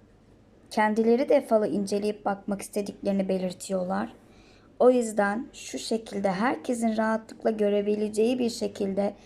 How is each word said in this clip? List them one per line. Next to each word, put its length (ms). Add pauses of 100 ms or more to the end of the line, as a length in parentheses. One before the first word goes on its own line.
(680)
Kendileri 600
de 120
falı 260
inceleyip 580
bakmak 360
istediklerini 680
belirtiyorlar. 840 (680)
O 100
yüzden 640
şu 260
şekilde 520
herkesin 680
rahatlıkla 540
görebileceği 880
bir 100
şekilde 640 (120)